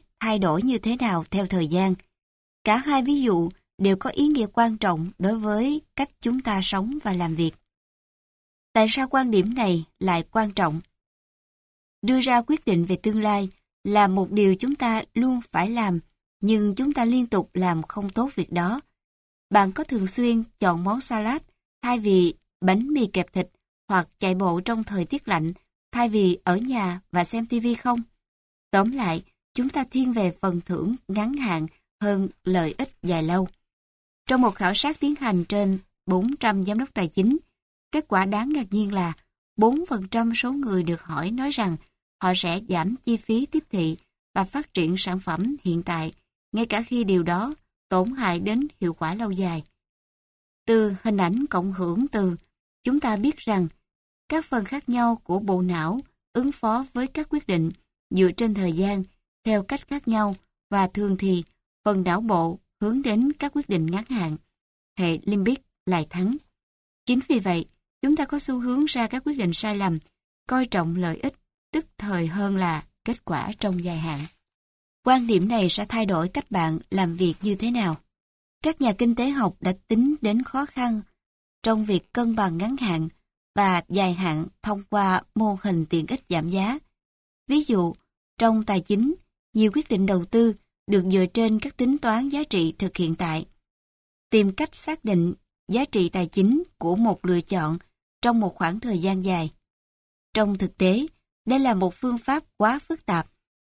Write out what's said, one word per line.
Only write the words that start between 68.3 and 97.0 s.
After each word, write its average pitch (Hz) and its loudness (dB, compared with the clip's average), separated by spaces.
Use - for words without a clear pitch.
xu 262 2
hướng 247 0
ra 240 0
các 254 -6
quyết 302 -2
định 175 0
sai 214 -2
lầm, 180 0
coi 254 0
trọng 170 -2
lợi 175 -2
ích 277 -6
tức 320 -2
thời 185 -2
hơn 196 -2
là 170 -2
kết 233 -6
quả - -4
trong 180 -2
dài 170 -4
hạn. 156 -6
Quan 247 4
điểm 196 4
này 214 2
sẽ 202 0
thay 226 0
đổi 180 0
cách - -8
bạn 160 0
làm 185 0
việc 175 0
như 202 0
thế 226 -2
nào. 190 0
Các 311 0
nhà 233 2
kinh 233 2
tế 247 0
học 262 0
đã - -2
tính 254 4
đến 220 2
khó 269 -4
khăn 240 -2
trong 220 2
việc 196 -2
cân 233 0
bằng 185 0
ngắn 233 -4
hạn 165 -2
và 185 2
dài 185 2
hạn 170 -2
thông 202 -4
qua 196 2
mô 214 2
hình 170 0
tiện 160 -2
ích 165 -6
giảm 165 -2
giá. 196 -2
Ví 294 2
dụ, 180 2
trong 220 4
tài 190 0
chính, 233 0
nhiều 214 4
quyết 302 -2
định 196 2
đầu 185 2
tư 233 4
được 190 4
dựa 185 4
trên 220 0
các - -12
tính 254 2
toán 247 0
giá 285 -2
trị 165 -2
thực 190 -4
hiện 165 0
tại. 160 -4
Tìm 208 4
cách 302 -4
xác 311 2
định 175 2
giá 247 0
trị 180 0
tài 180 -2
chính 233 2
của 170 -2
một 214 0